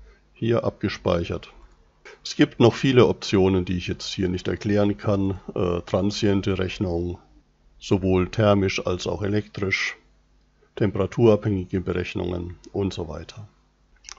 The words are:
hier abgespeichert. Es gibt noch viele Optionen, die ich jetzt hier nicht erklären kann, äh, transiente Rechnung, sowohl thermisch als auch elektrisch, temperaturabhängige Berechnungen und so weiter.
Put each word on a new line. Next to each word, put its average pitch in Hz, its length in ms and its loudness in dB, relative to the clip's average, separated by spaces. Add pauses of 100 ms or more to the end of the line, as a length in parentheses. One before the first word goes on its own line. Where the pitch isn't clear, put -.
(340)
hier 117 320 -2
abgespeichert. 90 880 -4 (680)
Es - 140 -12
gibt 147 240 2
noch 117 160 6
viele 123 320 6
Optionen, 95 560 2
die 90 140 -2
ich 87 100 -8
jetzt - 220 -8
hier 95 180 -2
nicht 90 220 -4
erklären 101 480 0
kann, 98 420 -2 (160)
äh, 90 280 0
transiente 98 760 0
Rechnung, 87 580 -4 (600)
sowohl 92 480 2
thermisch 101 580 2
als 92 220 -4
auch 85 140 -4
elektrisch, 101 760 -4 (800)
temperaturabhängige 101 1040 2
Berechnungen 90 760 -6 (140)
und 95 220 -2
so 85 140 -8
weiter. 85 400 -14 (720)